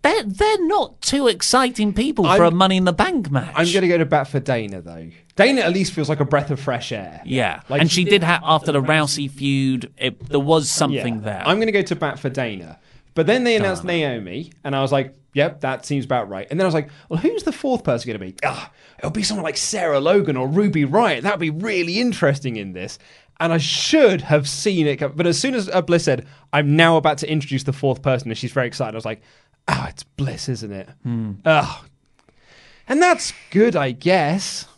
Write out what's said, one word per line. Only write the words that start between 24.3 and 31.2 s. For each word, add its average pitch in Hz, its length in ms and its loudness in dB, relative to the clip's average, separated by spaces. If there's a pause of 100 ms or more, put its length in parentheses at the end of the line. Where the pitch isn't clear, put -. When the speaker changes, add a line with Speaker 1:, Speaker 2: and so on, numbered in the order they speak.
Speaker 2:
seen 175 400 0
it 139 100 0
come. 139 200 -4
But 170 100 0
as 175 120 2
soon 262 160 -2
as, 208 160 -2
uh, 180 100 2
Bliss 170 240 2
said, 127 220 0 (260)
"I'm 147 240 2
now 165 220 6
about 151 200 2
to 151 120 -6
introduce 143 340 -2
the 135 80 -4
fourth 135 300 -2
person," 127 280 -2
and 110 60 -6
she's 123 160 -8
very 127 140 -2
excited, 113 280 -6
I 113 40 -8
was 110 80 -10
like, 110 160 -10 (440)
"Oh, 131 220 0
it's - 140 -16
Bliss, - 480 -8
isn't 107 220 -8
it?" 95 180 -12 (120)
Speaker 1:
Hmm. 113 300 -6 (140)